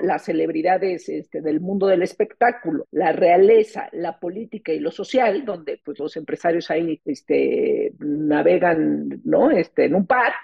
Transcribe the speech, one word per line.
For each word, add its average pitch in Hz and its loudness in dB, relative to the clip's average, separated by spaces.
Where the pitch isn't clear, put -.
Las 370 -2
celebridades, 165 -2
este, 156 -8
del 156 -2
mundo 190 -2
del 185 4
espectáculo, - -2
la 160 0
realeza, 196 4
la 170 -8
política 190 -8
y 156 -4
lo 156 -4
social, 226 -2
donde, 175 -8
pues, 143 -12
los 151 -8
empresarios 165 -4
ahí, 165 -2
este, 143 0
navegan, 151 0
¿no? 190 2
Este, 175 0
en 139 2
un 185 0
par, 254 2